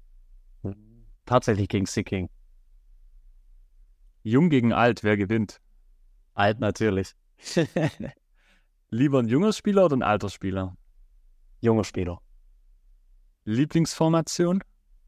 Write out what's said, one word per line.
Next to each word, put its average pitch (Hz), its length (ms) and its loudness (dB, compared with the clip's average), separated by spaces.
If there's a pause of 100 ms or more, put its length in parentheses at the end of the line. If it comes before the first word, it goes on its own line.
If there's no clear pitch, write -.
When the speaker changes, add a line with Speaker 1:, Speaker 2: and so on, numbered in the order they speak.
(1200)
Speaker 1:
Tatsächlich 107 440 0
gegen 98 160 0
Sicking. 95 440 -6 (1900)
Speaker 2:
Jung 135 260 4
gegen 117 240 4
alt, 117 300 2
wer 107 120 2
gewinnt? 101 460 -2 (720)
Speaker 1:
Alt 104 260 0
natürlich. 101 540 -2 (240)
<laughs> - 1500 -6
Speaker 2:
Lieber 135 300 2
ein 117 80 0
junger 185 260 2
Spieler 196 320 2
oder 139 120 0
ein - 60 -2
alter 104 260 0
Spieler? 95 460 -6 (840)
Speaker 1:
Junger 113 220 2
Spieler. 87 380 -6 (1200)
Speaker 2:
Lieblingsformation? 165 1160 0 (440)